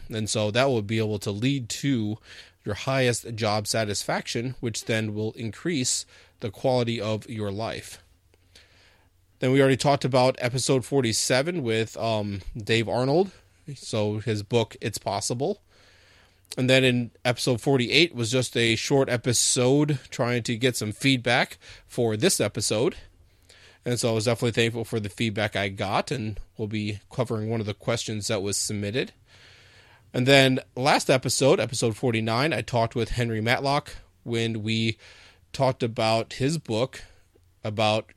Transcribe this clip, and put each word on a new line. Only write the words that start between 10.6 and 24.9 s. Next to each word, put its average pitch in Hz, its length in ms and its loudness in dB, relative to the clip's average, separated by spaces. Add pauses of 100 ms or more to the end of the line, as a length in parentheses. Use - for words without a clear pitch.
forty-seven 139 800 0
with, 110 340 -2
um, 104 420 -2 (160)
Dave 113 320 0
Arnold. 135 440 2 (440)
So 107 440 -2
his 104 240 -4
book, 113 360 -2
It's 117 180 -6
Possible. 120 640 -4 (960)
And 127 120 2
then 131 160 6
in 123 260 2 (140)
episode 123 340 2
forty-eight 135 560 4
was 117 160 -2
just 127 240 0
a 113 220 4
short 135 320 2
episode 131 920 2 (100)
trying 120 340 -2
to 123 120 -2
get 123 220 0
some 104 160 -4
feedback 135 640 0 (280)
for 113 300 -2
this 147 240 2
episode. 113 560 0 (880)
And 120 160 -2
so 120 120 0
I - 20 0
was 107 120 0
definitely 120 260 2
thankful 117 340 0
for 113 160 -4